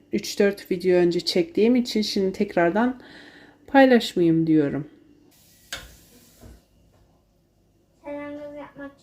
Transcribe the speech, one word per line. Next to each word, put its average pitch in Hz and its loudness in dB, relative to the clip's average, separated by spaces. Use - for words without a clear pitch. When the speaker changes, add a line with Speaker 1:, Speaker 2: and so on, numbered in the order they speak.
Speaker 1:
üç - -4
dört 202 -2
video 180 0
önce 175 2
çektiğim 196 0
için 240 -2
şimdi 196 -2
tekrardan 202 -2
paylaşmayayım 190 4
diyorum. 143 0
Speaker 2:
Selamlar 294 -14
yapmak 277 -18